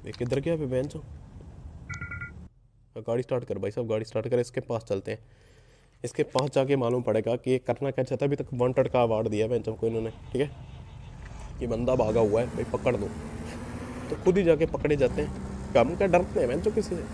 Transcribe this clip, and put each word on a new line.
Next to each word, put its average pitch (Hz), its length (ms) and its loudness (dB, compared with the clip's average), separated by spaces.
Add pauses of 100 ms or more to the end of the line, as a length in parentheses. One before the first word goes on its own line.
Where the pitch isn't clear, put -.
ये 107 60 -8
किधर 127 280 -2
गया 165 140 0
अभी 151 120 -2
बहन 127 200 0
चो? 156 120 -10
हाँ, - 80 -14 (1900)
गाड़ी 117 240 -2
start 123 220 -2
कर 117 140 -4
भाई 101 120 -2
साहब, 117 180 -4
गाड़ी 110 160 0
start 110 240 -4
कर, 123 120 4
इसके - 220 -4
पास 113 220 -4
चलते 101 260 -2
हैं। 107 80 -6 (880)
इसके 143 200 0
पास 139 260 0
जाके 139 260 4
मालूम 123 260 2
पड़ेगा 110 340 2
कि 127 140 -4
ये 127 100 4
करना 135 300 -2
क्या 127 140 -2
चाहता 135 200 -2
है। 143 40 2
अभी 143 80 2
तक 131 180 -6
wanted 123 340 2
का 123 140 4
award 113 260 2
दिया 107 180 2
बहन 117 140 0
चो 113 100 -4
हमको 110 160 -2
इन्होंने, 113 240 0 (220)
ठीक 123 100 0
है? 147 80 -2 (1120)
ये 123 60 -2
बंदा 120 300 2
भागा 113 240 4
हुआ 107 200 6
है 123 80 0
भाई, 117 240 -4
पकड़ 123 240 2
दो। 101 120 -2 (1040)
तो 151 140 -2
खुद 185 140 6
ही 196 60 4
जाके 160 240 6
पकड़े 147 280 2
जाते 127 260 2
हैं। - 60 -2 (480)
हम 131 200 6
क्या 196 120 4
डरते 180 320 4
हैं 120 80 4
बहन 143 120 0
चो 214 100 2
किसी 214 200 0
से? 170 120 -4 (120)